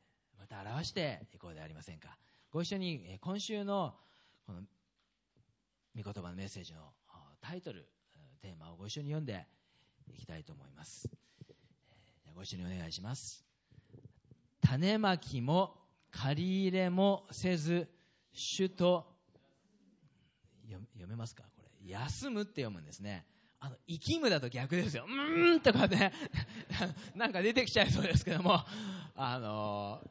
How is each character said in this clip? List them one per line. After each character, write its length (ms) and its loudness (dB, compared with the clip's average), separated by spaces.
ま 80 -20
た 140 -14
表 240 -6
し 80 -6
て 420 -4
い 40 -20
こ 100 -16
う 60 -14
で 40 -14
は 60 -14
あ 40 -14
り 60 -14
ま 80 -16
せ 100 -16
ん 60 -16
か。 180 -20
ご 100 -2
一 140 -4
緒 20 -2
に、 300 -4
え 80 -12
ー、 20 -16
今 220 -4
週 240 -6
の 320 -2
こ 80 -12
の 80 -12
御 80 -10
言 200 -10
葉 80 -10
の 40 -12
メ 120 -8
ッ 20 -10
セ 140 -12
ー 20 -14
ジ 80 -16
の 80 -20
タ 140 -12
イ 60 -8
ト 120 -12
ル、 140 -16
テ 60 -14
ー 80 -14
マ 160 -16
を 40 -16
ご 120 -12
一 100 -8
緒 40 -8
に 60 -6
読 120 -4
ん 60 -4
で 200 -8
い 100 -20
き 80 -16
た 100 -12
い 60 -12
と 100 -16
思 140 -20
い 60 -20
ま 120 -20
す。 240 -14
え 60 -20
ー、 20 -20
ご 80 -14
一 140 -10
緒 20 -8
に 60 -8
お 40 -6
願 200 -6
い 40 -8
し 80 -10
ま 140 -8
す。 300 -14
種 360 4
ま 200 4
き 220 -6
も 360 2
借 320 -2
り 200 2
入 100 2
れ 180 4
も 400 4
せ 260 0
ず、 320 2
主 380 -2
と、 360 4
読-、 160 -12
読 120 -14
め 100 -10
ま 120 -8
す 80 -16
か？ 80 -20
こ 60 -20
れ。 280 -20
休 400 -6
む 120 -2
っ 40 -2
て 160 -6
読 80 -4
む 100 -10
ん 40 -16
で 80 -16
す 80 -16
ね。 260 -8
あ 100 -8
の、 60 -14
生 120 -6
き 200 0
む 120 4
だ 100 4
と 80 -4
逆 260 -2
で 140 2
す 80 -4
よ。 100 -6
う 20 -12
ー 480 6
ん 40 4
と 120 8
か 140 6
ね。 260 4
<laughs> 520 -2
な 140 0
ん 40 0
か 100 2
出 120 4
て 120 4
き 60 -4
ち 60 6
ゃ 60 8
い 60 4
そ 100 6
う 20 2
で 140 4
す 80 8
け 80 0
ど 100 2
も。 220 6
あ 240 -2
の、 720 -2